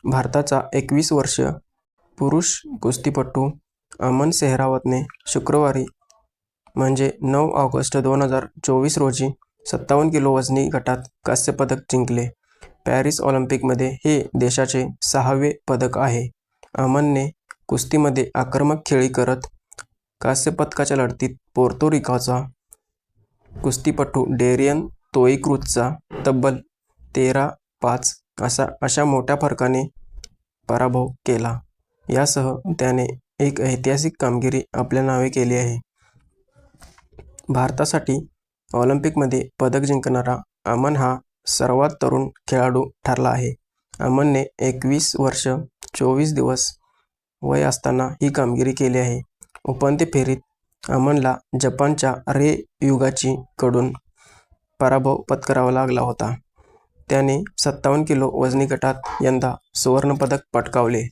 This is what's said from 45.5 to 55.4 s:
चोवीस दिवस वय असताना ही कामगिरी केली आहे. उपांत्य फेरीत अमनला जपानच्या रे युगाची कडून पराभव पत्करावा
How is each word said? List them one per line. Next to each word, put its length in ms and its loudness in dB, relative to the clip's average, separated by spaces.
चोवीस 400 2
दिवस 420 -2
वय 200 2
असताना 420 0
ही 280 -2
कामगिरी 400 0
केली 260 0
आहे. 220 -2
उपांत्य 400 2
फेरीत 320 0
अमनला 480 2
जपानच्या 540 2
रे 280 2
युगाची 540 2
कडून 340 2
पराभव 360 2
पत्करावा 540 0